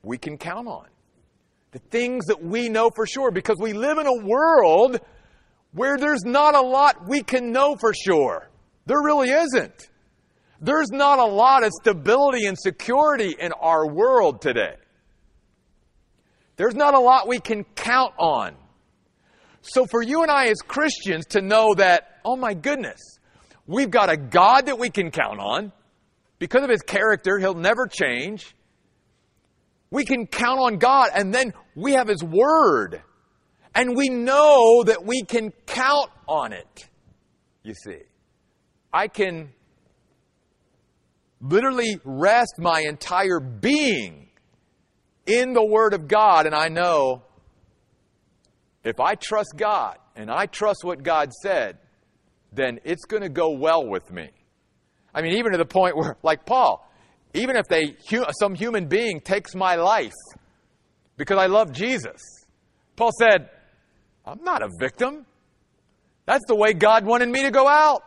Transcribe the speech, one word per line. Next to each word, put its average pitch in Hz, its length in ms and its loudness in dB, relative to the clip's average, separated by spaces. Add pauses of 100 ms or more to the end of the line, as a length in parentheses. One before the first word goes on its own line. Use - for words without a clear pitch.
we 117 160 -12
can 151 180 -14
count 196 300 -12
on. 143 200 -16 (840)
The 131 80 -18
things 240 460 -6
that 165 180 -4
we 226 260 -4
know 226 260 2
for 214 120 -4
sure, 269 240 -2
because 190 260 -2
we 214 160 -6
live 277 240 -2
in 302 80 -4
a 247 200 -2
world 247 760 4 (720)
where 262 260 -2
there's 277 260 -2
not 285 300 2
a 277 80 4
lot 262 460 2
we 277 160 -2
can 247 280 -4
know 269 260 0
for 220 160 0
sure. 139 540 0 (380)
There 277 160 0
really 285 280 2
isn't. 262 600 -2 (680)
There's 269 320 -2
not 277 260 2
a 247 80 4
lot 233 380 4
of 214 80 0
stability 220 760 0
and 190 140 -6
security 240 800 -2
in 165 140 -6
our 160 340 0
world 185 540 2
today. 113 340 -2 (1800)
There's 214 200 -2
not 285 180 4
a 269 60 6
lot 247 280 4
we 240 120 -2
can 208 240 -8
count 247 560 -2
on. 117 360 -2 (1040)
So 254 240 0
for 233 180 -4
you 294 200 -2
and 311 60 0
I 269 180 2
as 214 140 0
Christians 196 680 -4
to - 140 -2
know 214 340 2
that, 180 500 2
oh 240 100 -2
my 254 180 -6
goodness, 180 460 -6 (680)
we've 220 240 -4
got 202 200 4
a 160 80 0
God 185 480 4
that 269 120 -4
we 240 120 -4
can 175 200 -4
count 107 300 -6
on. 139 320 -6 (680)
Because 240 260 -2
of 269 60 -6
his 214 120 0
character, 202 580 -2
he'll 190 140 -2
never 208 340 -2
change. 151 680 -8 (1300)
We 262 160 -4
can 247 220 -4
count 254 320 -2
on 240 180 0
God, 247 360 4
and 196 200 -2
then 247 200 -2 (220)
we 247 180 -2
have 254 140 2
his 180 160 -4
word. 170 800 2 (760)
And 247 200 0
we 269 140 0
know 247 760 6
that 190 200 2
we 233 200 -4
can 220 280 -4 (140)
count 269 460 -2 (160)
on 139 260 -4
it, - 340 -20 (760)
you 107 100 -16
see. 92 300 -18 (880)
I 196 140 -2
can 170 460 -6 (1900)
literally 220 640 -2
rest 190 520 0
my 165 240 -2
entire 175 580 -4
being 131 880 -4 (960)
in 247 280 -2
the 226 120 2
word 214 280 2
of 160 140 -8
God, 196 380 4
and 156 100 -2
I 160 140 0
know 156 540 -2 (1600)
if 110 160 -8
I 170 160 0
trust 208 420 -6
God 185 400 -4 (180)
and 110 160 -12
I 175 140 -2
trust 208 380 -4
what 170 200 -10
God 151 300 -2
said, 131 440 -4 (760)
then 123 300 -6
it's 170 220 -8
gonna 202 240 -8
go 160 200 -4
well 151 360 0
with 95 260 -10
me. 82 180 -16 (840)
I 151 80 -6
mean, 165 120 -4
even 226 180 -2
to 185 60 -2
the 165 80 0
point 180 320 0
where, 156 260 -6
like 156 220 -2
Paul, 220 420 0 (460)
even 247 220 -4
if 180 120 -2
they, 156 280 -2 (140)
hu-, 233 160 -2 (140)
some 202 160 -2
human 202 320 -6
being 190 340 -4
takes 196 340 -6
my 185 200 0
life 170 360 0 (1080)
because 196 200 -2
I 190 100 2
love 196 240 2
Jesus. 170 500 -8 (760)
Paul 226 220 -2
said, 214 320 4 (760)
"I'm - 180 -18
not 339 180 -4
a 107 80 -8 (100)
victim." 254 460 -6 (1000)
That's 254 220 -2
the 226 80 2
way 214 180 6
God 208 320 4
wanted 240 240 0
me 262 140 -2
to 277 80 0
go 262 160 4
out. 294 400 4